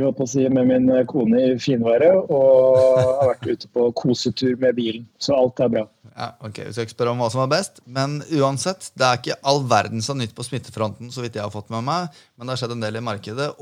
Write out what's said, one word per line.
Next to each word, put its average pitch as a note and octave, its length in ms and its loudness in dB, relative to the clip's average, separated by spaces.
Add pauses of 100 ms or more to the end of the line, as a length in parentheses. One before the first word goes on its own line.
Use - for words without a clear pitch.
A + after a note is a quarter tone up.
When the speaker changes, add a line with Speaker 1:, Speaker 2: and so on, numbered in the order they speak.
Speaker 1:
holdt C3+ 160 -2
på B2+ 80 -2
å - 80 -10
si, C3 100 2
med B2+ 240 2
min, B2+ 240 4
eh, B2+ 80 4
kone B2 460 2
i B2+ 100 0
finværet, C3+ 720 2
og C3 480 6
har C3 560 4
vært B2+ 240 -4
ute - 160 -20
på A#2+ 240 2
kosetur B2+ 560 -2
med B2 240 0
bilen. A#2 400 -6
Så - 160 0
alt B2+ 240 2
er A#2+ 220 2
bra. G#2+ 80 -8 (300)
Speaker 2:
Ja, A#2+ 140 -10 (100)
ok. G#2+ 140 -12 (100)
Vi G#2+ 80 -12
skal A#2 80 -6
ikke A2+ 140 -10
spørre A#2+ 180 0
om B2 80 -4
hva A#2 80 0
som C3 140 0
er C3 80 -2
best, F#3 240 -2 (100)
men C3+ 300 -4 (180)
uansett, C#3 540 -2 (100)
det B2+ 80 2
er B2 140 2
ikke - 160 -6 (100)
all C#3 140 4 (100)
verden A2 320 2
som C#3 160 -6
nytt A#2 160 -8
på - 80 -14
smittefronten, A#2+ 720 -8
så B2+ 80 -10
vidt A2 160 -10
jeg G#2 60 -6
har G#2 100 -10
fått G#2 160 -12
med A2+ 160 -6
meg, E3+ 220 -4 (260)
men A#2+ 140 -14
det B2+ 80 -4
har - 20 -8
skjedd A#2+ 160 -6
en A#2 80 -6
del G#2+ 160 -6
i A#2 80 -8
markedet, A2 560 -8